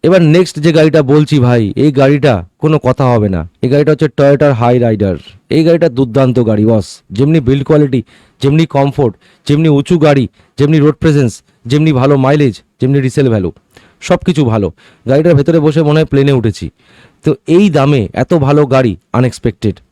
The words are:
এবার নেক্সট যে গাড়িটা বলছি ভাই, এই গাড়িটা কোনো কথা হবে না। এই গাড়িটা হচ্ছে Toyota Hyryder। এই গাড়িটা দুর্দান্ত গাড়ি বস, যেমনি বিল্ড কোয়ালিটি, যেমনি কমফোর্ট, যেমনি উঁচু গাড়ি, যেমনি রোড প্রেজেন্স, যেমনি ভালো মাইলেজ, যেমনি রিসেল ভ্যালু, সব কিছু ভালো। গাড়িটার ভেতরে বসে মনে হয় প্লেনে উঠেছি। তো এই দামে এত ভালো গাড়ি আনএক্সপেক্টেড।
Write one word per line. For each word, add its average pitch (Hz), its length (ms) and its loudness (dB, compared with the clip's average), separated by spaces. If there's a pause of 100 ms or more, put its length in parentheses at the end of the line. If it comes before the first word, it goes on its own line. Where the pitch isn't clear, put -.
এবার 180 200 2
নেক্সট 160 360 0
যে 156 140 0
গাড়িটা 156 300 2
বলছি 147 360 0
ভাই, 120 380 0
এই 147 160 0
গাড়িটা 135 520 0 (140)
কোনো 156 200 0
কথা 127 260 -2
হবে 113 240 0
না। 87 200 -4 (140)
এই 127 80 -2
গাড়িটা 143 200 2
হচ্ছে 156 160 0
Toyota 143 540 0
Hyryder। 113 560 0 (340)
এই 160 140 0
গাড়িটা 165 240 2
দুর্দান্ত 127 580 0
গাড়ি 107 200 0
বস, 113 440 -2
যেমনি 143 300 0
বিল্ড 131 240 -2
কোয়ালিটি, 143 380 0 (400)
যেমনি 151 240 0
কমফোর্ট, 139 480 -2 (320)
যেমনি 156 220 0
উঁচু 147 300 0
গাড়ি, 143 300 2 (300)
যেমনি 147 200 0
রোড 143 160 2
প্রেজেন্স, 143 480 -2 (240)
যেমনি 151 260 0
ভালো 135 240 0
মাইলেজ, 135 460 0 (180)
যেমনি 139 200 0
রিসেল 131 280 -2
ভ্যালু, 98 240 -2 (480)
সব - 260 -2
কিছু 151 180 0
ভালো। 107 280 -2 (360)
গাড়িটার 156 260 2
ভেতরে 156 260 2
বসে 156 220 0
মনে 151 180 0
হয় 156 40 0
প্লেনে 139 280 0
উঠেছি। 107 380 -4 (540)
তো 156 100 0 (120)
এই 185 240 2
দামে 139 420 0
এত 131 220 -4
ভালো 143 320 0
গাড়ি 127 300 0 (160)
আনএক্সপেক্টেড। 113 640 -4 (160)